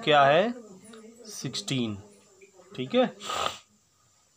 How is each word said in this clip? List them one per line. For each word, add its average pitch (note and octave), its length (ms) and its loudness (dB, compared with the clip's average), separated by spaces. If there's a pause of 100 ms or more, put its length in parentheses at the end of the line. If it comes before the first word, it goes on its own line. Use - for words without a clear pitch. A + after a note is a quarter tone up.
क्या D3 200 6
है, F3+ 300 4 (760)
सिक्सटीन, B2 680 -6 (800)
ठीक C3 180 -6
है। B3+ 220 0 (1200)